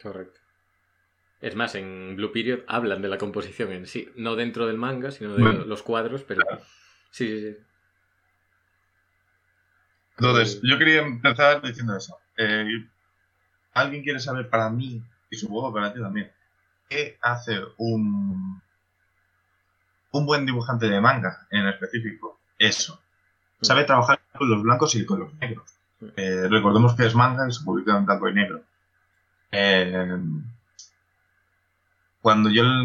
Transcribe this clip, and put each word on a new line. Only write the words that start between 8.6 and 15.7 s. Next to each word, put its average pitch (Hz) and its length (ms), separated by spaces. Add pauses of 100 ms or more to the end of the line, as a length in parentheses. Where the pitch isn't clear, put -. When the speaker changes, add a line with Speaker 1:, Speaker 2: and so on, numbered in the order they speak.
Speaker 2:
Entonces, 120 380
Speaker 1:
Eh. - 80
Speaker 2:
yo 135 140
quería 156 240
empezar 139 600
diciendo 117 340
eso. - 220 (180)
Eh, 107 300 (1040)
¿alguien 139 300
quiere 139 180
saber 127 300
para 110 200
mí, 120 320 (280)
y 110 60
supongo 107 360